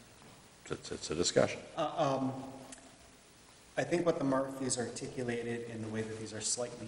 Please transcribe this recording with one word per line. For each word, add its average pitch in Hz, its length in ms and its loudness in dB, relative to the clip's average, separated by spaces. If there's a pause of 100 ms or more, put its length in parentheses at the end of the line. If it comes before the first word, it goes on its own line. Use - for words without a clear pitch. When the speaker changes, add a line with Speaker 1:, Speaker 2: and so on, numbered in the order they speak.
(680)
Speaker 1:
It's, - 220 -6
it's - 200 -4
a 78 40 -2
discussion. - 440 6 (180)
Speaker 2:
Uh, 151 200 2
um, 131 340 4 (1500)
I 143 60 4
think 170 220 2
what 170 120 4
the 139 80 2
Murphys 135 540 2
articulated 117 880 -2
in 110 120 -6
the 110 80 -4
way 110 120 -2
that 110 200 -4
these 107 120 -8
are 110 80 -6
slightly 123 460 -2